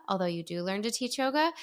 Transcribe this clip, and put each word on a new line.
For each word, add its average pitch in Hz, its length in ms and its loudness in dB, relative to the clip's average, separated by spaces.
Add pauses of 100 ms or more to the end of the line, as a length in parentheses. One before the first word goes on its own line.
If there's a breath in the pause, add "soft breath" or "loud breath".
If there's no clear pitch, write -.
although 185 160 2
you 170 180 0
do 170 200 -4
learn 190 220 -2
to 233 60 0
teach 247 280 -2
yoga. 294 340 4 (100)